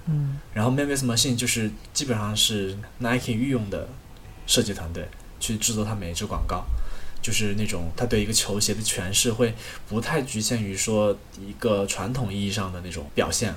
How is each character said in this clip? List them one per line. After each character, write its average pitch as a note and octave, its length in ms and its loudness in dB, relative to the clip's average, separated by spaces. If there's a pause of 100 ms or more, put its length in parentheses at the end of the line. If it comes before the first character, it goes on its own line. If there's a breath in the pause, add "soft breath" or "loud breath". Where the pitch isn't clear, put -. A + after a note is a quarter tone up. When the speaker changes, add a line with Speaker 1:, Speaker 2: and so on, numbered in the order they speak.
Speaker 1:
嗯。 C#3+ 320 0 (140)
Speaker 2:
然 G#2+ 120 2
后 B2 60 4
Man C#3+ 160 2
with C3+ 180 0
Machine A#2+ 320 4
就 A#2+ 100 0
是 A2 240 0 (220)
基 - 120 0
本 B2 120 2
上 G#2 200 -2
是 G2+ 400 2 (220)
Nike B2 340 0
御 B2+ 180 2
用 A2+ 180 0
的 F2+ 200 -4 (580)
设 - 160 4
计 G#2 100 -2
团 E2 200 -6
队 E2+ 140 -6 (320)
去 A2 200 -2
制 A2+ 160 0
作 G#2+ 100 0
它 A2 100 -2
每 F2+ 160 -4
一 E2+ 40 -6
支 G#2 120 -4
广 F#2 200 -2
告， F2+ 180 -2 (580 loud breath)
就 - 100 2
是 G#2 240 4
那 G#2+ 100 2
种 E2+ 300 0
他 A#2+ 80 0
对 A2 160 4
一 G2+ 60 2
个 A2 60 0
球 G#2 280 2
鞋 - 140 2
的 G#2+ 80 -2
诠 F#2+ 280 -2
释 A2+ 220 4
会 A2+ 220 2 (340 loud breath)
不 G#2+ 100 -2
太 D3 220 0
局 B2+ 180 -4
限 A2 240 0
于 G2 140 -4
说 G#2 400 4 (240)
一 G2 140 -10
个 G2+ 320 2
传 F#2+ 260 -2
统 A2+ 180 0
意 G2+ 160 0
义 G2 60 0
上 F#2+ 180 -2
的 F2+ 120 -8
那 F2+ 80 -8
种 D#2 240 -8
表 - 160 2
现， G2 260 0